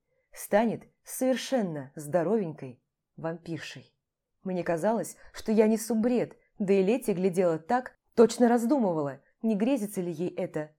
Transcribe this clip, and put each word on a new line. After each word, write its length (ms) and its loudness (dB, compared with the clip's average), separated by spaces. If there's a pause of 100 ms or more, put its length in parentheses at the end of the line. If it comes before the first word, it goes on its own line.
(320)
станет 500 0 (220)
совершенно 880 -2
здоровенькой 880 -2 (340)
вампиршей. 800 -10 (480)
Мне 200 -4
казалось, 540 -2 (160)
что 200 -4
я 140 6
несу 280 0
бред, 420 0 (220)
да 160 2
и 80 6
Летти 320 0
глядела 440 0
так, 380 -4 (180)
точно 340 6
раздумывала, 720 0 (220)
не 140 0
грезится 440 -2
ли 120 -4
ей 160 -4
эта 500 -8